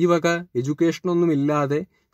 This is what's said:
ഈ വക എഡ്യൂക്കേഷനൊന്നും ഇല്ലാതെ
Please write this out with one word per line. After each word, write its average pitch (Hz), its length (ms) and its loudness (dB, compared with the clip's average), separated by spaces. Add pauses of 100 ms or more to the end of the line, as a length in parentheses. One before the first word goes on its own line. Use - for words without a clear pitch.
ഈ 175 40 4
വക 170 220 2 (280)
എഡ്യൂക്കേഷനൊന്നും 165 760 0
ഇല്ലാതെ 147 480 0 (340)